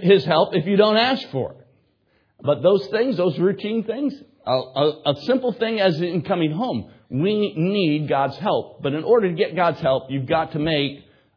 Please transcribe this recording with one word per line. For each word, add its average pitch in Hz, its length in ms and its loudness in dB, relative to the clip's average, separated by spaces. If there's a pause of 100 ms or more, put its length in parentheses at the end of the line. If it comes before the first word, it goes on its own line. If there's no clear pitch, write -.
his 185 220 6
help 165 300 2
if 170 120 -2
you 196 100 2
don't 214 200 6
ask 247 340 0
for 123 220 -4
it. - 140 -20 (720)
But 131 220 0
those 196 260 2
things, 226 280 0
those 180 220 0
routine 202 460 0
things, 254 300 -4 (320)
a, - 40 -4
a, 135 560 0
a 143 160 0
simple 254 300 0
thing 220 280 -2
as 185 200 2
in 175 220 -2
coming 160 300 0
home, 165 400 -6 (160)
we 202 480 -2
need 160 520 0
God's 139 280 0
help. 156 460 -4
But 139 100 -2
in 156 100 -4
order 214 260 4
to 175 60 -2
get 165 220 -2
God's 170 240 0
help, 135 300 0
you've 135 160 -4
got 160 260 -2
to 160 60 -6
make 147 460 -2 (320)